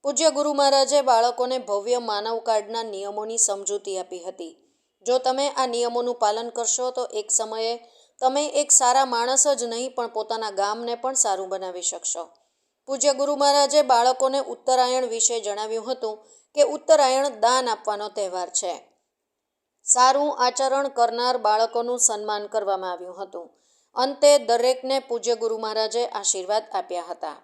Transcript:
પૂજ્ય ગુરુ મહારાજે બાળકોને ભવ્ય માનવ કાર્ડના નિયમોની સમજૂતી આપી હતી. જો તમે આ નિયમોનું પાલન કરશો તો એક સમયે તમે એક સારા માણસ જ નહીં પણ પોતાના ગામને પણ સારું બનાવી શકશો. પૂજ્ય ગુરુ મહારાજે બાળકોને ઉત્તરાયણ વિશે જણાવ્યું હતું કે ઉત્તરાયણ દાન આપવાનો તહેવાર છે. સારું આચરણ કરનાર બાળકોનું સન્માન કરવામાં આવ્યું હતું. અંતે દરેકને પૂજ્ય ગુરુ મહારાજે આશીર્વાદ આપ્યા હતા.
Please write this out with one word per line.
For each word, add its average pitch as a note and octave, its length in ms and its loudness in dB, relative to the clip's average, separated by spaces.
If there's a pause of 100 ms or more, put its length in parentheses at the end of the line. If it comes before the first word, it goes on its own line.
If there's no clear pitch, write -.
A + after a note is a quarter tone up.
પૂજ્ય D4+ 280 0
ગુરુ D4 220 -2
મહારાજે C#4 500 4
બાળકોને B3 560 2
ભવ્ય A3 400 -2
માનવ A3+ 400 -4
કાર્ડના A3+ 440 -2
નિયમોની G#3+ 560 -8
સમજૂતી G3+ 600 -4
આપી F3+ 200 -10
હતી. E3+ 380 -14 (500)
જો B3 120 2
તમે C4 300 0
આ C4 180 -2
નિયમોનું A#3+ 480 -2
પાલન A3+ 360 0
કરશો A#3+ 400 -2
તો B3+ 160 -6
એક G#3+ 240 -8
સમયે A3+ 500 -2 (400)
તમે C4+ 260 2
એક C#4+ 260 0
સારા C4 320 4
માણસ B3+ 440 0
જ A#3+ 160 0
નહીં A#3+ 300 -8
પણ A#3 120 -4
પોતાના A3 440 -6
ગામને G#3+ 440 -4
પણ C4 200 -6
સારું F#3+ 340 -2
બનાવી F#3 340 -8
શકશો. E3+ 460 -6 (580)
પૂજ્ય C4+ 260 2
ગુરુ C#4 240 0
મહારાજે C#4+ 460 4
બાળકોને B3+ 580 2
ઉત્તરાયણ B3+ 680 0
વિશે A3+ 340 -2
જણાવ્યું G#3+ 520 -6
હતું A3 260 -6 (360)
કે D4 80 4
ઉત્તરાયણ C#4 680 4
દાન B3 400 2
આપવાનો G#3 400 -4
તહેવાર F#3 400 -6
છે. F3 320 -4 (1040)
સારું C4+ 540 4
આચરણ C4 500 0
કરનાર A#3+ 480 0
બાળકોનું A#3 640 0
સન્માન G#3 480 -2
કરવામાં F#3+ 460 -4
આવ્યું F3+ 300 -12
હતું. F3 280 -12 (440)
અંતે C#4 440 4
દરેકને B3+ 600 2
પૂજ્ય A#3+ 360 -2
ગુરુ A3+ 240 -2
મહારાજે A3 480 -2
આશીર્વાદ G3+ 560 -2 (100)
આપ્યા F3 380 -6
હતા. E3 340 -10